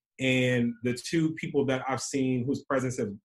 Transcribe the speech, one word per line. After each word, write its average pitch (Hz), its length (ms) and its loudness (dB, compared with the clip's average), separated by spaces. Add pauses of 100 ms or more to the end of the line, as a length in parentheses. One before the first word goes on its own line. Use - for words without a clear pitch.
(200)
And 127 520 2 (100)
the 123 120 0
two 160 400 0
people 147 320 0
that 131 200 0
I've 131 140 -2
seen 127 460 0
whose - 180 -2
presence 127 320 0
have, 110 140 -2 (140)